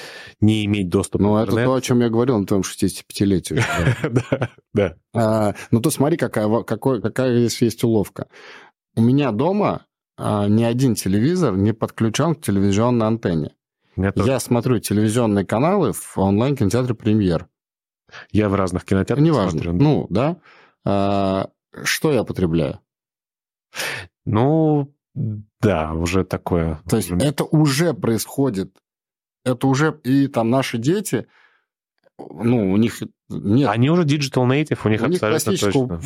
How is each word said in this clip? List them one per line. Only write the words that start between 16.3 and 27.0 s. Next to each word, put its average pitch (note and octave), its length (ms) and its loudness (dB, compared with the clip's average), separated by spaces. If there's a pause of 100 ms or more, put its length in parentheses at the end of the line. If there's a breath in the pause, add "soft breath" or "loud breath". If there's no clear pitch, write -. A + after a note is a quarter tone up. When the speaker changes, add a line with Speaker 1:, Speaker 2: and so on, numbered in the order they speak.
Speaker 2:
«Премьер». G2+ 520 0 (840 loud breath)
Speaker 1:
Я G#2 180 2
в G2 60 0
разных F#2 300 -2
кинотеатрах G2 400 0
Speaker 2:
Неважно. A#2 260 2 (100)
Speaker 1:
смотрю. E2+ 120 -4
Speaker 2:
Ну, A2+ 360 2
да. C#3 280 -2 (480 soft breath)
А, G2 640 0 (340)
что - 300 -2
я A2 100 2
потребляю? E2 560 -2 (1500 loud breath)
Speaker 1:
Ну, C#3+ 680 2 (680)
да, D#2+ 320 0
уже F2 300 0
такое. E2 640 -4
Speaker 2:
То A#2 80 0
есть F#2 140 -4